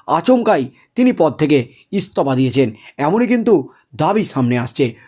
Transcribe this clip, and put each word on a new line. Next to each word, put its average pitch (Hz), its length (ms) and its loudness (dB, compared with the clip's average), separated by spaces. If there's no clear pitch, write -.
আচমকাই 180 580 2
তিনি 254 160 2
পদ 156 200 2
থেকে 151 180 2
ইস্তফা 170 420 -2
দিয়েছেন, 131 340 0
এমনই 196 340 0
কিন্তু 233 220 2
দাবি 180 280 0
সামনে 123 340 -2
আসছে। 120 260 -4